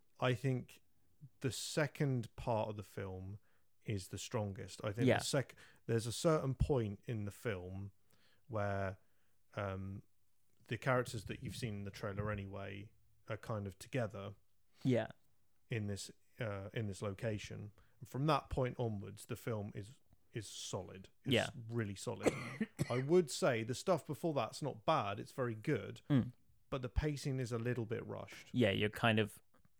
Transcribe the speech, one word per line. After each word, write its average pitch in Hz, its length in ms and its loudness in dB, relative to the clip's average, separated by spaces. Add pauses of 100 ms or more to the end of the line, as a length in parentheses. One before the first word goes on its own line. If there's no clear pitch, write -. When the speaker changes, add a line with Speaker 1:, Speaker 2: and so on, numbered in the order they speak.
(200)
Speaker 1:
I 127 140 4
think 127 480 0 (600)
the 131 100 0
second 139 840 0
part 110 340 2
of 104 80 -6
the 104 60 -6
film 95 540 -6 (480)
is 101 220 -2
the 98 100 -8
strongest. 101 640 -4
I 107 80 0
think 120 160 4
Speaker 2:
Yeah. 113 120 6
Speaker 1:
the - 60 -2
sec-, - 280 0 (340)
there's 117 200 2
a 117 40 0
certain 151 440 4
point 113 520 2
in 110 180 -2
the 101 60 -6
film 95 600 -6 (560)
where, 98 500 0 (580)
um, 98 460 -4 (680)
the 117 100 -2
characters 123 480 0
that - 180 -6
you've 110 120 -6
seen 110 200 -4
in 101 80 -6
the 101 80 -6
trailer 104 400 -2
anyway 98 560 -6 (420)
are 110 80 -4
kind 104 300 -4
of 95 100 -8
together 104 520 -4 (540)
Speaker 2:
Yeah. 117 240 4 (640)
Speaker 1:
in 110 180 -2
this 101 220 -4 (300)
uh, 101 340 -6
in 113 140 -2
this 98 140 -6
location. 107 720 -4 (280)
And - 100 -14
from 131 180 0
that 147 220 4
point 127 280 0
onwards, 104 480 -4
the 117 100 -6
film 107 400 -4
is, 101 160 -8 (420)
is 110 140 -6
solid. 95 600 -8 (180)
It's - 80 4
Speaker 2:
Yeah. 101 140 6 (220)
Speaker 1:
really 110 260 -2
solid. 104 380 0 (280)
<coughs> - 280 -2
I 120 100 0
would 151 320 4
say 123 320 2
the 117 120 -2
stuff 175 300 2
before 156 280 -2
that's 120 280 0
not 123 240 -4
bad. 113 340 4
It's 123 120 -10
very 120 240 -2
good. 107 540 0
Speaker 2:
Mm. 123 220 6 (380)
Speaker 1:
But 139 120 -2
the 123 80 -4
pacing 143 500 0
is 120 120 -2
a 123 60 2
little 117 280 0
bit 107 200 -2
rushed. 101 460 -10
Speaker 2:
Yeah, 117 200 6
you're 104 180 4
kind 110 300 6
of, 104 120 4 (480)